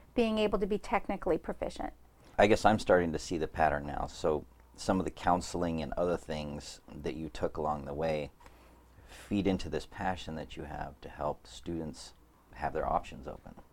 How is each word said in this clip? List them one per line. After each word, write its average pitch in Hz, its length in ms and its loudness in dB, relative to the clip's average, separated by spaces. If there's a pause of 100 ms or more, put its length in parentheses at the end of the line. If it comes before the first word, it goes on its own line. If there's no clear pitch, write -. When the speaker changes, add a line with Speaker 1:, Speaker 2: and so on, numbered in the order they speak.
(160)
Speaker 1:
being 220 220 4
able 208 220 2
to 202 80 0
be 202 100 0
technically 196 600 0
proficient. - 540 -6 (460)
Speaker 2:
I 104 100 10
guess 107 160 6
I'm 104 160 8
starting 87 320 6
to 76 80 -2
see - 180 -2
the 78 100 0
pattern 73 400 2
now. - 200 -4
So 78 380 0 (300)
some 95 240 2
of - 60 0
the 76 60 -4
counseling 87 720 0
and 69 120 -6
other 87 240 2
things 73 600 -8 (220)
that 73 140 -4
you 80 140 -6
took - 280 -4
along 76 280 -2
the 71 80 -8
way 76 380 -2 (760)
feed - 400 -2
into 92 220 2
this - 160 -4
passion 92 500 -4
that 76 220 -10
you - 60 -8
have 73 380 -10
to 73 80 -14
help 73 360 -6
students - 680 -8 (400)
have - 200 -4
their 78 180 0
options - 360 -4
open, - 260 -12 (200)